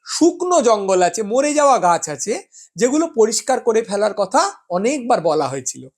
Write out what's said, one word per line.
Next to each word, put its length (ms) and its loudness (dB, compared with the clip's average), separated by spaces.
শুকনো 540 2
জঙ্গল 420 2
আছে, 200 0
মরে 300 -2
যাওয়া 240 4
গাছ 320 0
আছে, 340 -8
যেগুলো 400 0
পরিষ্কার 440 0
করে 220 0
ফেলার 320 -2
কথা 400 0
অনেকবার 520 -2
বলা 260 0
হয়েছিল, 400 -10